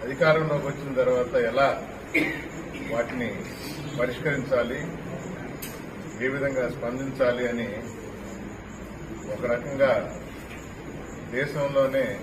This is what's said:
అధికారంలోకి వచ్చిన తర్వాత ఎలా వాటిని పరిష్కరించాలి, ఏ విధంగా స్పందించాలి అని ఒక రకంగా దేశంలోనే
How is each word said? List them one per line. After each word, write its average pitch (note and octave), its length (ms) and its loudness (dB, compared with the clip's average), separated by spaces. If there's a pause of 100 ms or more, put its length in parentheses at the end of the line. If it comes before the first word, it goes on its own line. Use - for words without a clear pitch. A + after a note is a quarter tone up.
అధికారంలోకి D3+ 640 4
వచ్చిన C#3 200 -4 (120)
తర్వాత B2 320 4 (180)
ఎలా C3+ 160 6 (1300)
వాటిని A#2 360 0 (680)
పరిష్కరించాలి, B2+ 800 2 (1400)
ఏ C3 80 4
విధంగా C3+ 400 2
స్పందించాలి B2 800 2
అని A#2 180 0 (1700)
ఒక G#2 80 -4 (100)
రకంగా C3+ 400 4 (1400)
దేశంలోనే C#3 680 4 (200)